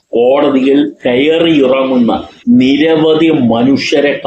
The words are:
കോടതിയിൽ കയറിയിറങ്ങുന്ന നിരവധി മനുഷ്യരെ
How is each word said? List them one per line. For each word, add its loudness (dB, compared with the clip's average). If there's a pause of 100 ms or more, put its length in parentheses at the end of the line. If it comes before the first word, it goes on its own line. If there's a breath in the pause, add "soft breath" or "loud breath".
(160)
കോടതിയിൽ 0 (260)
കയറിയിറങ്ങുന്ന 0 (500 loud breath)
നിരവധി 0 (240)
മനുഷ്യരെ 0 (140)